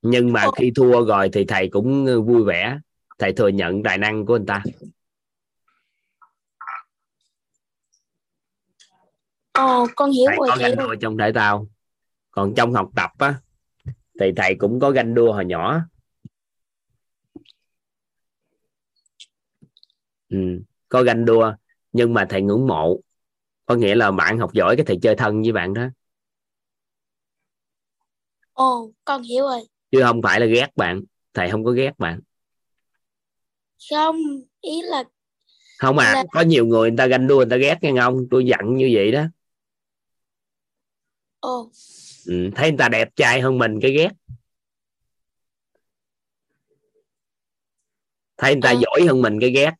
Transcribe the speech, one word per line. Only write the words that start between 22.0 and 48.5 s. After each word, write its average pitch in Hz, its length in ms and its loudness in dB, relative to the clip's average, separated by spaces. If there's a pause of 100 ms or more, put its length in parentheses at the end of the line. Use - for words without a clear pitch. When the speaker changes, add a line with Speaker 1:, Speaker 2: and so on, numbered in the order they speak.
Speaker 1:
mà 101 140 0
thầy 98 140 -2
ngưỡng 104 240 0
mộ. 85 340 -2 (680)
Có 123 80 2
nghĩa 107 200 2
là 110 160 4
bạn 95 280 0
học 87 160 -4
giỏi 104 220 2
cái 147 100 0
thầy 92 160 -2
chơi 110 140 4
thân 107 260 -2
với 113 100 0
bạn 95 220 -4
đó. 117 80 -4 (2750)
Speaker 2:
Ồ, 247 380 -2 (140)
con 277 180 -6
hiểu 240 220 -4
rồi. 254 160 -4 (300)
Speaker 1:
Chứ 131 120 4
không 117 200 2
phải 101 180 0
là 117 60 2
ghét 120 300 0
bạn, 92 260 -2 (320)
thầy 90 160 -4
không 110 140 -4
có 120 60 0
ghét 131 280 -2
bạn. 85 220 -6 (1700)
Speaker 2:
Không, 311 260 0 (440)
ý 330 220 -8
là 277 220 -6 (760)
Speaker 1:
Không 135 200 0
à, 120 140 4
Speaker 2:
là 262 200 0
Speaker 1:
có 160 80 0
nhiều 160 260 4
người 113 240 2
người 117 80 -2
ta 131 80 4
ganh 127 200 2
đua, 139 100 4
người 131 140 6
ta 123 60 0
ghét 143 260 0
nghe 151 180 0
không? 127 300 0
Tôi 127 160 2
giận 110 300 0
như 131 180 2
vậy 104 180 2
đó. 147 120 0 (2250)
Speaker 2:
Ồ. 247 300 -8 (560)
Speaker 1:
Ừ, 90 300 -4
thấy 151 140 2
người 139 80 -4
ta 127 100 2
đẹp 113 280 0
trai 127 240 2
hơn 131 180 0
mình 113 240 0
cái 135 100 2
ghét. 156 180 2 (4000)
Thấy 135 180 2